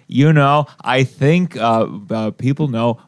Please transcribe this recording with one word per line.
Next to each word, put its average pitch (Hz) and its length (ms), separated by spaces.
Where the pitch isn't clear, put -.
you 147 260
know, 143 340
I 127 220
think, 165 520
uh, 113 300
uh, 110 220
people 139 360
know 117 400